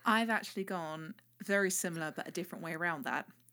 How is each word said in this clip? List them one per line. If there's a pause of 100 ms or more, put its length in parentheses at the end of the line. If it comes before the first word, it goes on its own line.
I've
actually
gone, (300)
very
similar
but
a
different
way
around
that, (260)